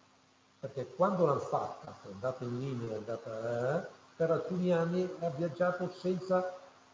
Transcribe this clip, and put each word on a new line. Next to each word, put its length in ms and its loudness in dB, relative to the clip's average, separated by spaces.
perché 340 -6
quando 320 4
l'hanno 140 4
fatta, 640 -4
è 80 -12
andata 320 -4
in 140 -4
linea, 340 -4
è 60 -4
andata, 840 -2
eh, 40 -12
per 160 2
alcuni 420 2
anni 360 2
ha 100 0
viaggiato 600 0
senza 640 0